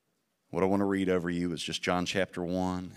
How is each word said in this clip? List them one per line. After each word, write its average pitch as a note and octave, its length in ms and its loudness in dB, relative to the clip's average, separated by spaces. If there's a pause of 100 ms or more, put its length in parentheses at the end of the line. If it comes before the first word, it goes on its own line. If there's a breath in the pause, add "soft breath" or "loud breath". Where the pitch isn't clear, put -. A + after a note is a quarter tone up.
(500)
What F2 140 0
I F#2+ 40 6
want G2 140 4
to G2+ 40 2
read F#2+ 240 2
over F2 200 2
you F2 240 0
is D2+ 100 -6
just - 180 -6
John F2+ 240 0
chapter F#2 380 -2
one. F2+ 540 -2